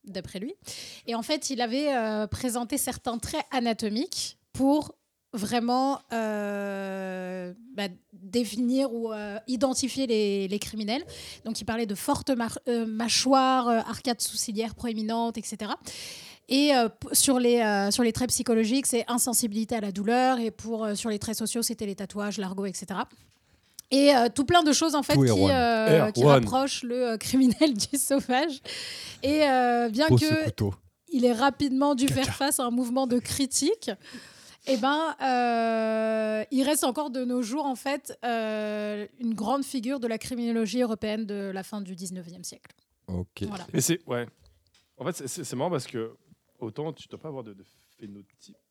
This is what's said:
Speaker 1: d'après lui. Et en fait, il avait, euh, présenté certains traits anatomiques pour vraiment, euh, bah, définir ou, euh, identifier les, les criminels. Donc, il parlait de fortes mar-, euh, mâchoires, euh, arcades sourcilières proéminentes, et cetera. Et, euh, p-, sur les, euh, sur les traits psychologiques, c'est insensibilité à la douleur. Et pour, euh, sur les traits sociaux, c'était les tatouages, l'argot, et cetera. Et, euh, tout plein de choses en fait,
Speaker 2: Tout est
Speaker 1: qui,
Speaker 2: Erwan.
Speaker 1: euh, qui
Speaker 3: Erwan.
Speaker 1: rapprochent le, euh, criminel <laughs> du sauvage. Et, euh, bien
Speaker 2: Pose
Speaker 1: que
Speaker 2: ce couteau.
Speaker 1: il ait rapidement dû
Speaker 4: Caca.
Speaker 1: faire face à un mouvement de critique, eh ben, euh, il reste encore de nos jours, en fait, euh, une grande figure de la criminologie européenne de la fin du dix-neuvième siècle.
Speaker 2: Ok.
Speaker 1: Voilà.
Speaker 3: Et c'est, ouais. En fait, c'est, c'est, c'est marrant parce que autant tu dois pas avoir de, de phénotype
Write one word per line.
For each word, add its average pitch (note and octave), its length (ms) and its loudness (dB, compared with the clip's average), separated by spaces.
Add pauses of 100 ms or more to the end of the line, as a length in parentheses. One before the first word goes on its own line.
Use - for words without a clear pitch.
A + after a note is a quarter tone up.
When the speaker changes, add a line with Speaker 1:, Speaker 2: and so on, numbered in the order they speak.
Speaker 1:
d'après F#3+ 340 -10
lui. C#4 160 -8 (540)
Et A#3 80 -2
en A#3 60 -4
fait, D4+ 280 -2
il A#3+ 100 -4
avait, C4+ 360 0
euh, G#3+ 320 -2
présenté A#3+ 500 -4
certains A#3+ 400 -4
traits - 320 -6
anatomiques A#3 880 -2 (140)
pour C#4+ 420 2 (380)
vraiment, A#3+ 680 0 (120)
euh, G3 1400 -6 (220)
bah, G3+ 100 -4 (260)
définir A#3+ 800 0
ou, A3+ 200 -4
euh, G#3 340 -8
identifier B3+ 640 0
les, G3+ 400 2
les G3+ 100 -2
criminels. A3 460 -4 (400)
Donc, A3 160 -6
il G#3 40 -10
parlait A#3 220 -2
de G3+ 80 -4
fortes - 360 -2
mar-, A#3 360 -2
euh, A#3 180 0
mâchoires, B3+ 840 2
euh, A3+ 100 4
arcades A3+ 420 -4
sourcilières A3 540 -4
proéminentes, A3+ 640 -4
et G#3 40 -8
cetera. G#3+ 360 -8 (680)
Et, C#4+ 260 4
euh, A#3 140 4
p-, - 260 -8
sur C4 240 4
les, A#3+ 220 4
euh, G3+ 320 2
sur B3 100 2
les A3+ 100 4
traits B3 180 -2
psychologiques, A#3 560 2
c'est A#3 220 0
insensibilité A3+ 680 0
à A3 40 -2
la G3+ 120 -6
douleur. A#3+ 480 2
Et A3+ 100 -2
pour, A3 320 -8
euh, G#3+ 140 -2
sur A#3 140 -4
les G#3 100 -2
traits A3 180 -6
sociaux, A3+ 240 -2
c'était A3 240 -4
les G3 80 -6
tatouages, G3+ 440 -6
l'argot, F#3+ 280 -4
et F#3+ 60 -6
cetera. G3 360 -8 (840)
Et, C#4+ 240 8
euh, A#3 180 6
tout C#4 100 0
plein D#4 200 8
de D4 80 6
choses D#4 240 2
en C#4 80 0
fait, - 100 2
Speaker 2:
Tout C#3 100 8
est B2+ 40 6
Speaker 1:
qui, G#2+ 100 6
Speaker 2:
Erwan. F#2+ 140 8
Speaker 1:
euh, A3+ 580 4
qui B2 140 2
Speaker 3:
Erwan. C#3 180 10
Speaker 1:
rapprochent C4+ 400 0
le, A#3+ 300 -2
euh, A3 60 -2
criminel C4 560 4
<laughs> - 0 -
du G#3 240 -2
sauvage. C4+ 640 0 (640)
Et, D4+ 220 4
euh, A#3+ 460 4
bien C#4 180 2
Speaker 2:
Pose B2 140 8
Speaker 1:
que D#4 40 2
Speaker 2:
ce D#4 200 2
couteau. G2+ 280 -2 (380)
Speaker 1:
il B3 120 2
ait A#3+ 100 6
rapidement C#4 600 2
dû C4 120 2
Speaker 4:
Caca. C4+ 180 2
Speaker 1:
faire - 100 -2
face C#4+ 240 -2
à C4 60 -2
un A#3+ 80 -2
mouvement B3 340 0
de B3 140 0
critique, C#4 720 -2 (760)
eh C4+ 100 2
ben, D4 460 0
euh, A3 1300 0
il C4+ 120 2
reste D4 220 2
encore D4 260 -2
de B3+ 140 -4
nos B3 180 -2
jours, C4+ 220 -4
en C4+ 100 -2
fait, - 500 -6
euh, G#3+ 840 -4 (120)
une A3+ 160 -2
grande A#3+ 300 -2
figure C4 360 -4
de A#3+ 60 -4
la A#3+ 120 -4
criminologie A#3 640 -2
européenne A3 440 -2
de G3 260 -6
la F#3+ 100 -6
fin G#3 180 -8
du F#3 160 -10
dix-neuvième F3+ 480 -12
siècle. - 280 -16 (360)
Speaker 2:
Ok. F2+ 400 -6
Speaker 1:
Voilà. G2 240 -10
Speaker 3:
Et E3 80 2
c'est, D3+ 260 0
ouais. A#2+ 200 -4 (720)
En B2+ 60 -10
fait, F3+ 120 -4
c'est, C3+ 120 -10
c'est, C#3+ 160 -8
c'est B2+ 120 -8
marrant D3+ 140 -2
parce D#3 160 -2
que A2+ 260 -8 (460)
autant D3 340 -8
tu - 160 -20
dois G2+ 100 -16
pas D#3 100 -14
avoir C3+ 140 -12
de, G#2+ 120 -16
de F#2+ 100 -20 (340)
phénotype G2+ 580 -20 (140)